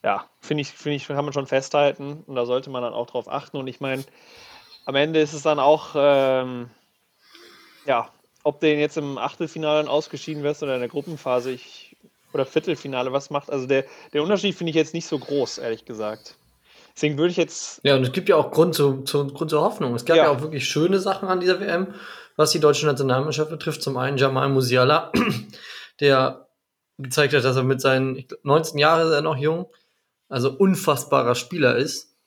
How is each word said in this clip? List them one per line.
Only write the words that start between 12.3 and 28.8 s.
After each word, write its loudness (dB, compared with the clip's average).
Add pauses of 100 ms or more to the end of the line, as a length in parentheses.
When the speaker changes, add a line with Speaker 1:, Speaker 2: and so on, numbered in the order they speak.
Speaker 1:
oder 0
Viertelfinale, -4
was -4
macht, -6
also -4
der, 2 (280)
der 0
Unterschied 0
finde -6
ich -4
jetzt 2
nicht -6
so -6
groß, -4
ehrlich -6
gesagt. -10 (600)
Deswegen -2
würde 2
ich -4
jetzt -4
Speaker 2:
Ja, 4
und 2
es -2
gibt -4
ja 6
auch 2
Grund 4
zu, 2
zu, -2
Grund -6
zur 2
Hoffnung. -2
Es -6
gab 6
Speaker 1:
Ja. 8
Speaker 2:
ja 4
auch 0
wirklich -6
schöne 2
Sachen -4
an 0
dieser 2
W -6
M, -2 (420)
was 2
die 0
deutsche 4
Nationalmannschaft 0
betrifft. -8
Zum -4
einen -2
Jamal 2
Musiala, 2 (420)
<clears throat> -20
der 2 (500)
gezeigt 0
hat, 4
dass 2
er 0
mit 0
seinen, 2
ich -14
glaub, -16
neunzehn 2
Jahre 4